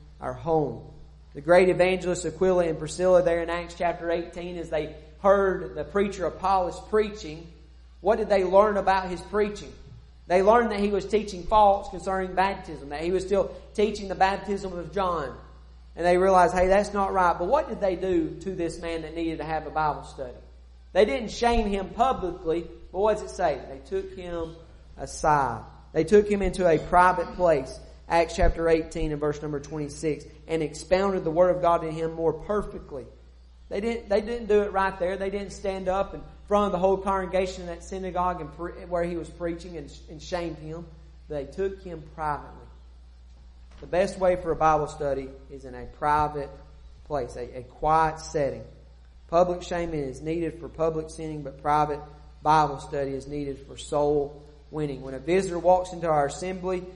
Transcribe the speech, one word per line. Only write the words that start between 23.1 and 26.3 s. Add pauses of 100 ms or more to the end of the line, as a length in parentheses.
does
it
say? (100)
They
took
him (420)
aside. (280)
They
took
him